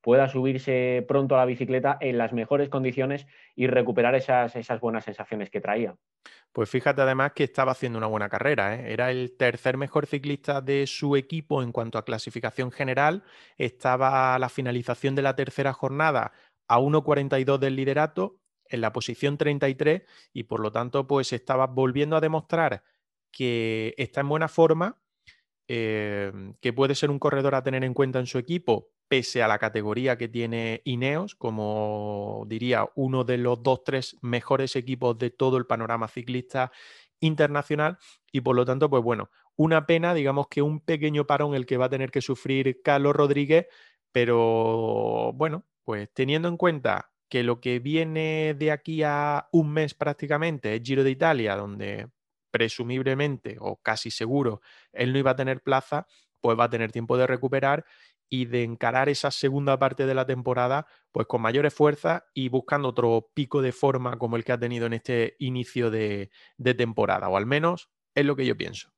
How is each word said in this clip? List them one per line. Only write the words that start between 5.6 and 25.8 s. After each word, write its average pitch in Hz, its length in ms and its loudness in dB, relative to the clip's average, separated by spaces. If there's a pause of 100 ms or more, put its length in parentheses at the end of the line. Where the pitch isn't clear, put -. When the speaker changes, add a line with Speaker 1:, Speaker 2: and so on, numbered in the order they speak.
Speaker 1:
traía. 104 340 -2 (580)
Speaker 2:
Pues 110 140 -2
fíjate 135 360 0
además 131 300 2
que 147 100 -2
estaba 131 300 0
haciendo 117 260 -4
una 110 80 -2
buena 107 220 -2
carrera, 110 440 0
¿eh? 120 180 -8
Era 123 200 -2
el 127 260 -6
tercer 127 400 0
mejor 143 300 -2
ciclista 143 520 -4
de 139 280 -2
su 143 300 0
equipo 143 440 -2
en 120 100 -6
cuanto 113 280 -4
a 110 40 -6
clasificación 120 680 -6
general, 143 520 0 (360)
estaba 131 760 2
a 127 60 2
la 123 100 0
finalización 123 640 -2
de 139 80 0
la 135 140 2
tercera 139 360 -2
jornada 135 600 0 (360)
a 120 120 6
uno 143 240 4
cuarenta 139 360 2
y 131 40 0
dos 139 160 4
del 135 160 0
liderato, 151 600 0 (340)
en 117 100 -2
la 110 120 0
posición 135 420 -2
treinta 143 320 0
y 135 60 0
tres, 151 300 2 (280)
y 120 120 -10
por 113 160 -4
lo 107 120 -2
tanto, 123 360 -2
pues, 135 260 0
estaba 131 320 0
volviendo 131 500 0
a 156 60 4
demostrar 156 640 0 (480)
que 113 680 -2
está 139 240 -4
en 139 80 -2
buena 156 180 0
forma, 165 540 4 (680)
eh, 104 640 -4 (300)